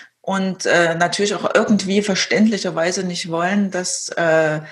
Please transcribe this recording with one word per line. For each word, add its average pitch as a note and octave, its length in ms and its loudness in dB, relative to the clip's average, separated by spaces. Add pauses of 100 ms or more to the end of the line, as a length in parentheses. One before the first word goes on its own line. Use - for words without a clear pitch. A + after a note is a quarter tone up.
(220)
und, F#3+ 440 -4
äh, E3 300 2
natürlich G3 400 0
auch - 180 -2
irgendwie G3+ 480 2
verständlicherweise F#3+ 1040 0
nicht F3 260 -6
wollen, F#3 420 0
dass, - 380 -6
äh, D#3+ 520 2 (100)